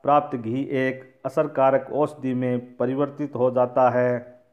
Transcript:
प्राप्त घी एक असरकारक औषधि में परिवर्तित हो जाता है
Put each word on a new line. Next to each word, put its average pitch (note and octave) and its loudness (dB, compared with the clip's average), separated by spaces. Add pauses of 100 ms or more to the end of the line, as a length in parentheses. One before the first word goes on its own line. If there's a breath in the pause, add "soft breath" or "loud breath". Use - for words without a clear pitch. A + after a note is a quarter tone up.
प्राप्त C#3+ 2
घी A#2+ -4 (160)
एक C3 -2 (220)
असरकारक C3+ 0
औषधि C3+ -2
में B2 -4
परिवर्तित C#3 -4
हो B2 2
जाता B2 2
है B2 -2 (120)